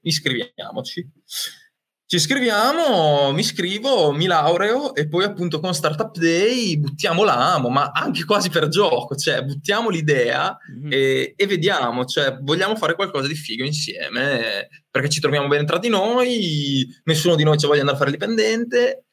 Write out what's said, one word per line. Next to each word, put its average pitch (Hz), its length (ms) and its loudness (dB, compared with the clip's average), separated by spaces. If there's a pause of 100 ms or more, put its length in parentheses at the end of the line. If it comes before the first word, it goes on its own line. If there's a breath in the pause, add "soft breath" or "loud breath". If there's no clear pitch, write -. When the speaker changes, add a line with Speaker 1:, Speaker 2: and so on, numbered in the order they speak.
Speaker 1:
Iscriviamoci." - 1040 -6 (1000 loud breath)
Ci - 60 0
iscriviamo, 214 1160 2
mi 170 80 0
iscrivo, 196 720 0
mi 151 140 -2
laureo 185 720 2
e 151 120 0
poi 175 180 0
appunto 170 340 -4
con 180 160 -4
Startup 151 420 -2
Day 180 640 2
buttiamo 165 440 0
l'amo, 143 460 2
ma 139 240 0
anche 165 320 -4
quasi 190 240 2
per 156 180 2
gioco, 156 480 0
cioè 139 280 0
buttiamo 202 460 -2
l'idea 151 680 0 (180)
Speaker 2:
Mhm. 143 160 -8
Speaker 1:
e, 135 460 0
e 196 80 2
vediamo, 156 600 0
cioè 131 360 -2
vogliamo 185 340 0
fare 175 200 -2
qualcosa 151 320 -4
di 156 80 -4
figo 123 280 -8
insieme, 117 1040 -4 (200 loud breath)
perché 135 200 -2
ci 151 100 -2
troviamo 143 280 0
bene 147 180 2
tra 170 120 -2
di 208 120 -2
noi, 190 960 0 (200 loud breath)
nessuno 160 320 2
di 151 80 2
noi 151 140 6
c'ha 147 100 2
voglia 147 160 4
di 143 40 2
andare 139 100 0
a - 20 -8
fare 143 120 2
dipendente 226 1000 0